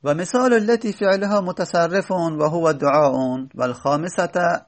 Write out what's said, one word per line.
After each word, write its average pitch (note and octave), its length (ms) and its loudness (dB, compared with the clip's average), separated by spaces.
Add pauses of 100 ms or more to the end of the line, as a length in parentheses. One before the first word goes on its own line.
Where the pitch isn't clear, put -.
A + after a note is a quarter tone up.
و C#3+ 100 0
مثال B3 380 0
التي A3+ 400 0
فعلها G3+ 480 0
متصرف F3 720 -2
و E3 340 -2
هو D#3+ 280 2
دعاء C3 840 0
و B2 80 -4
الخامسة E3+ 1040 -2